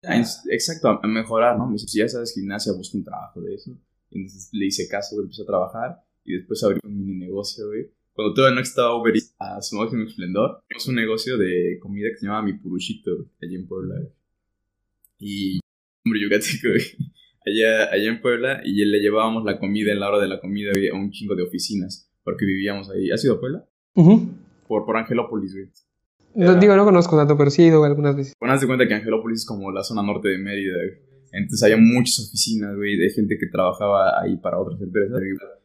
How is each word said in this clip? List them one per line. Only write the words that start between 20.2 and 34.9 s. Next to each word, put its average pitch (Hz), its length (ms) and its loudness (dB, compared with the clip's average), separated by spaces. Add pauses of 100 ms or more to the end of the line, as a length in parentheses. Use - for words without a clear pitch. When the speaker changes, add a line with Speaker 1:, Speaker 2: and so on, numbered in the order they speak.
Speaker 1:
de 95 60 0
la 95 120 -6
comida, 101 340 -4
güey, 95 160 2
a 87 40 -4
un 98 180 -6
chingo 101 240 -6
de 90 80 -4
oficinas, 90 680 -8 (140)
porque 95 220 -4
vivíamos 98 460 -4
ahí. 95 180 -4
¿Has 110 160 -2
ido 120 100 4
a - 40 -8
Puebla? 139 260 -8 (300)
Speaker 2:
Ujú. 185 340 6 (380)
Speaker 1:
Por, 107 180 -2
por 110 100 -2
Angelópolis, 113 580 -4
güey. 95 120 -12 (680)
Speaker 2:
No, 185 160 6
Speaker 1:
Era 180 80 8
Speaker 2:
digo, 202 160 10
no 202 100 8
conozco 175 320 6
tanto, 147 200 6
pero 143 120 6
sí 170 140 6
he 165 40 10
ido 156 160 8
algunas 143 320 2
veces. 139 240 -6
Speaker 1:
Bueno, 123 140 2
haz 135 80 2
de 127 60 2
cuenta 127 200 4
que 107 60 2
Angelópolis 110 480 -2
es - 40 -8
como 98 260 -8
la 95 120 -6
zona 107 200 -4
norte 101 260 -2
de 92 80 0
Mérida, 98 400 -6
güey. 90 220 -6 (320)
Entonces 104 320 -2
había 110 140 8
muchas 117 500 4
oficinas, 104 480 -4
güey, 101 200 -2
de 87 140 2
gente 107 300 0
que 95 80 -4
trabajaba 95 760 2
ahí 92 160 -2
para 87 220 -4
otras 95 220 -6
empresas, 98 320 -2